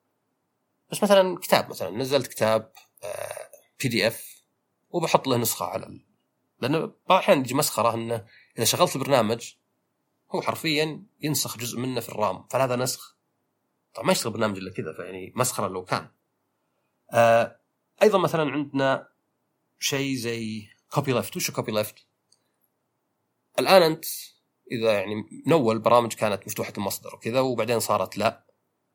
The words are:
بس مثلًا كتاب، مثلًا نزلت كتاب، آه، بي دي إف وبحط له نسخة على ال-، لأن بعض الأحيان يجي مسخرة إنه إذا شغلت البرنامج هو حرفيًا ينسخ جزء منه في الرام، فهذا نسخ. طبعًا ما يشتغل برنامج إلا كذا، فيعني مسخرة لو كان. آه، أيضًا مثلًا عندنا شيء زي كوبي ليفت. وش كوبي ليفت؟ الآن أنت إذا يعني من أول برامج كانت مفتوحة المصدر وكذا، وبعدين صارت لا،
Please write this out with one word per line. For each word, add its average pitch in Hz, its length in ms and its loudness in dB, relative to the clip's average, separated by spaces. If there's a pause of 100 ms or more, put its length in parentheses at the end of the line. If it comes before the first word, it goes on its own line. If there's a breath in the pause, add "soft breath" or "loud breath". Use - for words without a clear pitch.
(920)
بس - 120 -2
مثلًا 185 360 4
كتاب، - 300 0
مثلًا - 200 -8
نزلت 131 380 -2
كتاب، 110 440 0 (320)
آه، - 460 -10 (320)
بي 131 80 0
دي 107 180 2
إف - 360 -6 (460)
وبحط 170 380 0
له 127 100 2
نسخة 113 280 -2
على 90 200 -8
ال-، - 200 -20 (540)
لأن 131 220 0
بعض - 120 -8 (180)
الأحيان 185 280 6
يجي 127 140 -4
مسخرة 117 400 0
إنه 117 320 -4 (320 soft breath)
إذا 117 80 0
شغلت 156 300 2
البرنامج 123 580 0 (800)
هو 175 100 -4
حرفيًا 156 640 -2 (180)
ينسخ 143 360 -4
جزء 117 220 -8
منه 127 200 -4
في - 100 -10
الرام، 95 380 -4
فهذا 123 280 0
نسخ. - 420 -6 (760)
طبعًا - 120 -8
ما 180 60 2
يشتغل 123 220 -2
برنامج 107 240 -2
إلا 92 140 -10
كذا، 87 220 -10
فيعني 92 420 -12
مسخرة 113 320 -2
لو 92 180 -8
كان. 92 240 -4 (1040)
آه، 117 480 4 (420)
أيضًا 196 160 6
مثلًا 160 340 0
عندنا 135 560 -2 (720)
شيء 139 360 -2
زي 110 520 -6 (220)
كوبي 139 240 -2
ليفت. 113 240 -2
وش - 140 -4
كوبي - 200 -6
ليفت؟ 107 240 -2 (1600)
الآن 170 220 8
أنت 160 240 2 (680)
إذا 113 220 2
يعني 101 220 -2 (300)
من 151 80 4
أول 113 260 4
برامج 113 340 6
كانت 104 340 -2
مفتوحة 110 300 -8
المصدر - 380 -6
وكذا، 117 240 -2
وبعدين 120 400 0
صارت 98 380 -2
لا، 104 280 -2 (500)